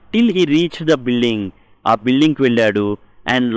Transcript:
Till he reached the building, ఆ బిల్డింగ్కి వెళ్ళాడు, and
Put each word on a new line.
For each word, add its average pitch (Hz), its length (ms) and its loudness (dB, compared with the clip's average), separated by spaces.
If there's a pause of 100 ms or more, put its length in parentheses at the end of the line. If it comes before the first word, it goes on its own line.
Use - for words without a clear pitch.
(120)
Till 233 240 2
he 185 80 2 (100)
reached 165 360 -2
the 147 160 2
building, 120 360 0 (420)
ఆ 110 100 2 (100)
బిల్డింగ్కి 135 420 2
వెళ్ళాడు, 107 400 0 (460)
and 127 140 0 (100)